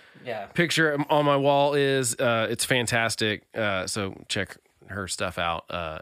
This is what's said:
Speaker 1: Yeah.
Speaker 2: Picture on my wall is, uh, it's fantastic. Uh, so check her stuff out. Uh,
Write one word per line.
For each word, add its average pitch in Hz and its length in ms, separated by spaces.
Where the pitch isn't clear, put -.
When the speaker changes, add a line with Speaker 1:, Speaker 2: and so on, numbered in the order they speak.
Speaker 1:
Yeah. 107 220
Speaker 2:
Picture 156 500
on 147 160
my 143 100
wall 143 380
is, 135 440
uh, 113 300
it's 113 160
fantastic. 113 800
Uh, 98 320
so 98 280
check - 280
her 95 220
stuff 92 300
out. 85 300
Uh, 80 340